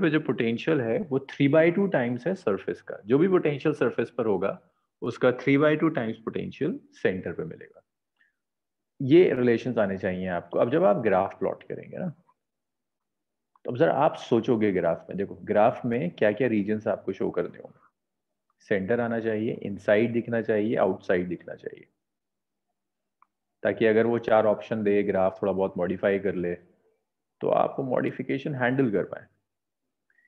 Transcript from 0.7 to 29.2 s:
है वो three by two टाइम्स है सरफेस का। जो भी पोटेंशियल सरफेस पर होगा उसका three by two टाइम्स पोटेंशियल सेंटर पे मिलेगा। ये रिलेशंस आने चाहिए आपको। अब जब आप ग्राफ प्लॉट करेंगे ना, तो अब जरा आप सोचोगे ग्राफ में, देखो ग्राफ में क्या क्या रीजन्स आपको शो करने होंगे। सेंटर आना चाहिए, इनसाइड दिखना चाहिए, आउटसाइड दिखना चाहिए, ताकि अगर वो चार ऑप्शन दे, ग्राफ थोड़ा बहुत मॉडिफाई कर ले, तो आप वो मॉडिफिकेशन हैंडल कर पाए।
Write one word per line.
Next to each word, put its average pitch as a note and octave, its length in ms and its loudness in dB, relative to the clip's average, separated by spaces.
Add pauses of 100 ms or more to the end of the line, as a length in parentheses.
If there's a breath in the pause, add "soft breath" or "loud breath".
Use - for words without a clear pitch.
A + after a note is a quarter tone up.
है A2+ 180 0
वो D3 200 -2 (120)
three C#3+ 220 2
by D#3+ 100 6 (120)
two G3 180 0
टाइम्स B2 340 -2
है F#3 80 -2
सरफेस - 460 -4
का। - 240 -16
जो A#2+ 120 4
भी D#3+ 100 4
पोटेंशियल D3+ 480 0
सरफेस A#2+ 340 0
पर A#2 160 -4
होगा G2 340 0 (420)
उसका A#2+ 280 0
three C#3 340 2
by D3+ 160 4
two D#3+ 160 0
टाइम्स A2+ 220 -4
पोटेंशियल A2 640 -6 (220)
सेंटर F#2 320 -2
पे E2+ 100 -8
मिलेगा। - 380 -16 (1200)
ये D3 320 6
रिलेशंस A#2+ 440 0
आने G2 200 0
चाहिए F#2 300 -4
आपको। F2 320 -4
अब A#2+ 120 2
जब E3 120 2
आप G3 140 4
ग्राफ G2 420 0
प्लॉट - 240 -4
करेंगे - 340 -14
ना, F3+ 120 -6 (1600)
तो - 60 -6
अब B2 60 -6
जरा E3 160 2
आप C#3+ 220 2
सोचोगे A2 560 0
ग्राफ E2+ 380 0
में, F2+ 80 -8
देखो F2+ 180 -6
ग्राफ G#2 500 2
में C3 300 -2
क्या G#2+ 160 2
क्या B2 160 0
रीजन्स G#2+ 400 -2
आपको F#2+ 260 -4
शो F#2+ 180 -4
करने - 260 -6
होंगे। - 220 -20 (800)
सेंटर G#2 400 -2
आना A#2 200 -2
चाहिए, A2 340 -2
इनसाइड G#2 600 0
दिखना A#2 280 -2
चाहिए, A2 340 0
आउटसाइड F#2 540 0
दिखना - 260 -10
चाहिए, - 320 -16 (1800)
ताकि A2 220 0
अगर A2 200 4
वो A#2 140 0
चार A2 260 4
ऑप्शन G#2+ 380 -2
दे, G2+ 200 2
ग्राफ F#2+ 380 2
थोड़ा G2 120 0
बहुत F#2+ 240 0
मॉडिफाई G2 420 0
कर F#2+ 160 -2
ले, F2 180 -2 (880)
तो - 80 0
आप - 300 2
वो C#3 60 -4
मॉडिफिकेशन C3 680 -4
हैंडल B2+ 360 2
कर F#2 120 0
पाए। - 240 -12 (1000)